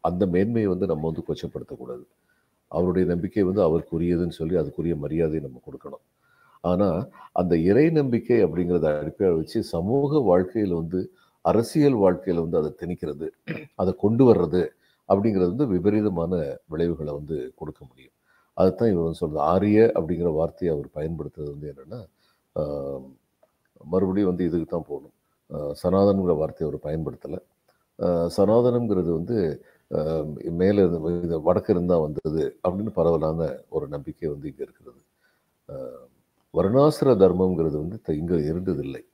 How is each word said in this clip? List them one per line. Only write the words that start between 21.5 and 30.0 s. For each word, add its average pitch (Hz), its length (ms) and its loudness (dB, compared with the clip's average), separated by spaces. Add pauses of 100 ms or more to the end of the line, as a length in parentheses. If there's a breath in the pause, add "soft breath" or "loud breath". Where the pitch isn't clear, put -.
வந்து 73 240 -12
என்னன்னா, 123 320 -18 (520)
ஆ, 71 340 -6 (920)
மறுபடியும் 95 440 2
வந்து 90 160 0
இதுக்கு 82 220 0
தான் 82 220 -6
போகணும். 71 220 -12 (440)
ஆ, 73 280 -6
சனாதனங்கிற 95 540 4
வார்த்தையை 76 400 -4
அவர் - 40 -8
பயன்படுத்தல. 78 580 -8 (640)
ஆ, 85 340 0
சனாதனம்ங்கிறது 107 760 2
வந்து, 87 520 -2 (300 soft breath)
ஆ, 78 300 -2 (180)